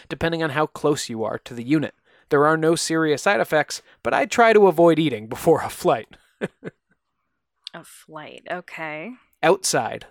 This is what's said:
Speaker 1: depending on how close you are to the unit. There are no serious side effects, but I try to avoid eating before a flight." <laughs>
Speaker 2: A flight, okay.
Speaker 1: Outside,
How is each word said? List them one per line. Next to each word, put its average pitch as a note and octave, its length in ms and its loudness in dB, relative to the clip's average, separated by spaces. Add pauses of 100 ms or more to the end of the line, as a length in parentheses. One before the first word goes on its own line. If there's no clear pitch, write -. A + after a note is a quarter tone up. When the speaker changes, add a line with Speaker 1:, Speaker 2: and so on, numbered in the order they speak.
Speaker 1:
depending E3 320 -4
on D#3 80 -4
how D3+ 160 -2
close - 440 -4
you A2 140 -8
are A2+ 140 -6
to - 160 -16
the A#2+ 100 -12
unit. C#3 300 -2 (360)
There D3 160 4
are D#3+ 120 2
no D#3 180 2
serious D#3 460 -2
side G#3 180 0
effects, - 420 -2 (220)
but - 100 -2
I C#4+ 120 0
try A3+ 260 4
to G#3 160 8
avoid E3 320 6
eating A#2 280 -2
before C3+ 340 0
a A2+ 80 -8
flight." C3 480 -4 (220)
<laughs> - 80 -6 (1300)
Speaker 2:
A E3 100 -16
flight, - 640 -20
okay. E3 640 -12 (300)
Speaker 1:
Outside, C#3 680 0